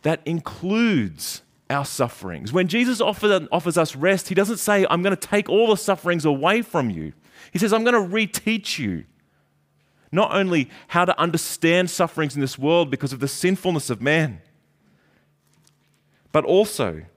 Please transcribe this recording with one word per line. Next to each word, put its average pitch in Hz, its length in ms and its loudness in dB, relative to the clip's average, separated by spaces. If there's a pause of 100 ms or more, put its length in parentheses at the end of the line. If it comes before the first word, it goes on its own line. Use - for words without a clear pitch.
that 160 220 0
includes 170 1160 -2 (260)
our 143 160 -2
sufferings. 95 680 -6
When 180 160 2
Jesus 240 320 0
offer-, 202 500 0
offers 170 260 0
us 160 200 0
rest, 180 320 0
he 185 60 -4
doesn't 196 240 2
say, 202 300 2
"I'm 170 140 0
gonna 196 140 2
take 208 320 -2
all 220 200 4
the 214 80 4
sufferings 175 480 -2
away 160 380 2
from 147 260 -2
you." 78 240 -6 (400)
He 180 60 -2
says, 202 140 2
"I'm 226 120 2
gonna 240 140 4
reteach 214 800 -2
you 98 280 -4 (1040)
not 185 200 2
only 175 380 0 (180)
how 175 160 2
to 180 140 0
understand 170 720 0
sufferings 156 460 -2
in 147 40 -2
this 135 180 -4
world 156 320 2
because 135 220 -4
of 135 60 -12
the 135 80 -4
sinfulness 180 640 -2
of 107 100 -4
man, 139 400 0 (1900)
but 151 140 2
also 117 640 0 (100)